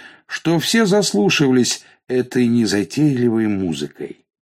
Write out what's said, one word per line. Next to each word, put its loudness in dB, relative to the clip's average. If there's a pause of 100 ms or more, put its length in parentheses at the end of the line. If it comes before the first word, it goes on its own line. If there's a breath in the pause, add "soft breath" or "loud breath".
(260 loud breath)
что -2
все 0
заслушивались 2 (240 soft breath)
этой 0
незатейливой 0
музыкой. -6 (240)